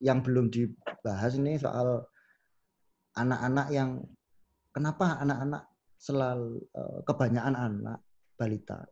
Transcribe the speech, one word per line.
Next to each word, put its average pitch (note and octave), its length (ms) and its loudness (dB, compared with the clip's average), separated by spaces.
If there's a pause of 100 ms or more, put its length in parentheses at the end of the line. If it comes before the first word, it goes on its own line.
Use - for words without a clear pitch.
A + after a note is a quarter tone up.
yang C3 200 4
belum B2 300 4
dibahas A2+ 840 -2
ini C#3+ 220 0
soal B2 460 0 (1120)
anak-anak B2+ 560 2
yang, C3+ 200 2 (800)
kenapa D#3 480 0
anak-anak C#3+ 440 -2 (340)
selalu, B2 720 -2
eh, - 340 -8
kebanyakan B2 500 2
anak A2 440 -4 (340)
balita - 600 -6